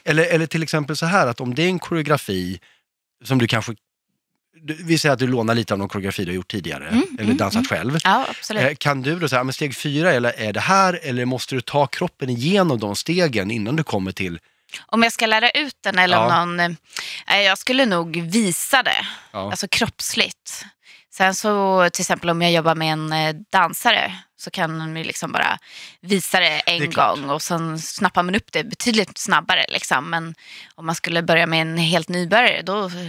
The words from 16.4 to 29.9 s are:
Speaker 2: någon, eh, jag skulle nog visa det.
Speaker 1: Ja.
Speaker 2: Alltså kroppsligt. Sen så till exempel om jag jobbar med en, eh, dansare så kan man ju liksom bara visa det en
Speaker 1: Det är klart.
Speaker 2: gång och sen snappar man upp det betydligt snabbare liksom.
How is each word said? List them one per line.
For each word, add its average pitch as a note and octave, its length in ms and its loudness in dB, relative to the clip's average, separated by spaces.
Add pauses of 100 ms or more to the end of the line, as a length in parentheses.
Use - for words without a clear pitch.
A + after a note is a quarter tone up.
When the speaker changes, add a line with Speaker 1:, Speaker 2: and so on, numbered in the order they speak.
Speaker 2:
någon, F3 160 -2 (680)
eh, G3 200 4
jag F#3+ 120 4
skulle C4 280 2
nog E3+ 300 0
visa F#3 640 0
det. - 240 -2 (260)
Speaker 1:
Ja. G2+ 180 -6
Speaker 2:
Alltså - 200 -4
kroppsligt. - 920 -4 (500)
Sen F#3+ 200 4
så F#3+ 580 4
till - 100 -4
exempel E3+ 280 0
om E3+ 120 0
jag E3+ 100 4
jobbar E3 220 4
med D#3+ 180 0
en, D#3 200 -4
eh, D#3 220 0 (180)
dansare F#3+ 600 2 (260)
så - 100 -14
kan D#3+ 280 -4
man D#3+ 180 -6
ju D#3+ 80 -8
liksom - 280 -8
bara - 260 0 (420)
visa F#3 400 0
det F3 60 4 (140)
en E3+ 200 0
Speaker 1:
Det D3 60 0
är D3+ 60 -6
klart. A#2+ 260 2
Speaker 2:
gång C#3 120 -6
och D3+ 120 -2
sen E3 380 -4
snappar F3+ 420 -2
man F3+ 120 -2
upp - 180 -4
det D3+ 120 -2
betydligt - 540 -2
snabbare E3+ 500 0
liksom. D3+ 420 -2